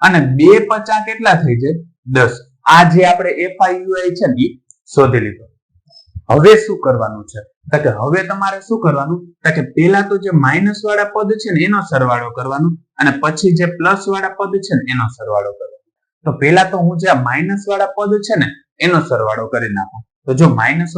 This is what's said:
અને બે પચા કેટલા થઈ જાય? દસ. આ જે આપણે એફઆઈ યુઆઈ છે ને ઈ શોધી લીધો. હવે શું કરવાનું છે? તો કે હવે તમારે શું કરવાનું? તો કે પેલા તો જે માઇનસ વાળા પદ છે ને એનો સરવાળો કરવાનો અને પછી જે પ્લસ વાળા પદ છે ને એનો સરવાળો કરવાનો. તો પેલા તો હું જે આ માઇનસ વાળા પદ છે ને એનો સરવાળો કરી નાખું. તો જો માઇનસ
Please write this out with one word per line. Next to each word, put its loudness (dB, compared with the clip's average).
અને 4
બે 6
પચા -2
કેટલા 2
થઈ 0
જાય? -2
દસ. 2
આ 10
જે 6
આપણે 0
એફઆઈ 0
યુઆઈ -4
છે 0
ને -2
ઈ -2
શોધી 4
લીધો. -12
હવે 8
શું -6
કરવાનું -2
છે? -16
તો 0
કે 0
હવે 0
તમારે -4
શું -4
કરવાનું? -2
તો 0
કે -2
પેલા 4
તો -2
જે -6
માઇનસ 0
વાળા -2
પદ -2
છે -4
ને 2
એનો 0
સરવાળો -2
કરવાનો -2
અને 2
પછી 0
જે 0
પ્લસ 0
વાળા -6
પદ -4
છે -6
ને -8
એનો -2
સરવાળો -4
કરવાનો. -18
તો -4
પેલા 4
તો -2
હું 0
જે -2
આ 0
માઇનસ -4
વાળા -2
પદ -2
છે -2
ને -2
એનો 2
સરવાળો -2
કરી -4
નાખું. -10
તો -2
જો 6
માઇનસ -2